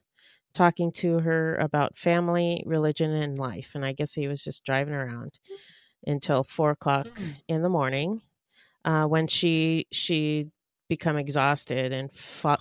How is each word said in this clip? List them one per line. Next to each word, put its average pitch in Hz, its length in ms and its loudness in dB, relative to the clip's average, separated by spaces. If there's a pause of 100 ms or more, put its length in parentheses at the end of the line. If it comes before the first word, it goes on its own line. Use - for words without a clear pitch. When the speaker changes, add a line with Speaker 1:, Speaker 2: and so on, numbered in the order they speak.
(540)
Speaker 1:
talking 175 400 4
to 170 260 0
her 160 380 0
about 147 400 0
family, 175 680 2
religion, 156 460 0
and 147 260 -2
life. 127 380 -6
And 139 100 -4
I 135 80 -2
guess 151 200 -4
he 143 140 -2
was 143 160 -6
just - 220 -10
driving 139 300 -2
around 120 360 -8 (760)
until 143 380 2
four 151 280 0
o'clock 139 360 0
Speaker 2:
Mm. 165 280 -10 (120)
Speaker 1:
in 160 140 0
the 180 80 2
morning, 151 520 -2 (600)
uh, 156 220 4
when 160 220 2
she, 160 640 2
she 151 560 0 (400)
become 156 300 0
exhausted 139 720 0
and 135 220 -6
fa-, - 480 0